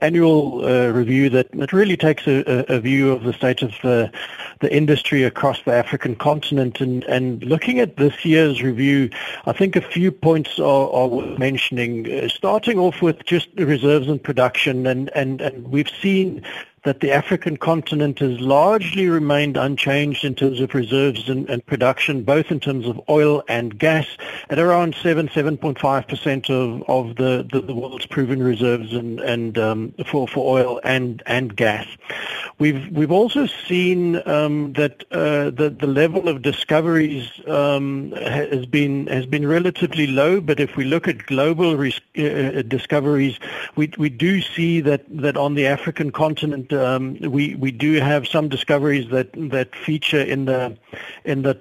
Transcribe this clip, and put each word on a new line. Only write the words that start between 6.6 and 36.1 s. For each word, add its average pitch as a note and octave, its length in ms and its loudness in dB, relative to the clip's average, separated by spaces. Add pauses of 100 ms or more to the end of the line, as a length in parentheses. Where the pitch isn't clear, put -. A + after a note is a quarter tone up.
And, B2+ 240 -2
and B2+ 380 -2
looking D#3+ 380 0
at G3+ 160 -2
this C#3 280 2
year's D#3 380 4
review, C3 480 2 (360)
I - 60 2
think F#3+ 220 2
a F3+ 60 2
few F3+ 320 2
points D#3+ 480 0
are, C#3 320 4
are B2+ 160 2
worth B2 320 -4
mentioning, A#2+ 680 -2
uh, C#3 200 -2
starting G#3+ 500 0
off F3+ 240 2
with E3 220 2
just E3+ 320 0
the F3+ 100 0
reserves C#3 400 4
and C#3+ 160 -2
production. B2+ 640 0
And, C3 300 -2
and, C3+ 240 -2
and B2 280 -8
we've C#3+ 220 0 (100)
seen F#3+ 440 0 (380)
that C#3 180 -2
the C#3 120 0
African D3+ 460 0
continent D3+ 640 0
has B2+ 200 0
largely F3 680 4
remained D3 520 2
unchanged C#3+ 680 0
in C3 100 -4
terms C3+ 260 0
of C3 120 -2
reserves B2+ 560 0
and, C3+ 220 -4
and B2 160 -4
production, C3 560 0
both C#3+ 280 2
in D#3 80 -2
terms C3 280 -4
of A#2+ 120 -4 (120)
oil D3+ 380 4
and A#2 300 -4
gas, D#3+ 280 2 (420)
at C#3 100 -2
around F3 440 4
seven, D#3+ 260 2
seven D3+ 300 -2
point C#3+ 200 -4
five C3+ 300 0
percent C3+ 400 -4
of, B2+ 400 -2
of A#2 280 0
the, B2+ 360 0
the, C3+ 80 0
the B2+ 140 -6
world's B2+ 320 -8
proven C3 360 -2
reserves A#2+ 520 0
and, A#2 260 -6
and, A#2 380 -4
um, A2 360 -2 (120)
for, C#3 200 -2
for C3 320 0
oil B2 240 0
and, B2+ 440 -2
and B2 280 -2
gas. G#2+ 320 0 (720)
We've, D3 320 0
we've D3+ 220 0
also A#3 340 2
seen, F3+ 800 0
um, D3+ 460 0
that, D3 400 -2
uh, D3+ 380 0
the, D3 280 0
the D3+ 80 -2
level D#3+ 420 2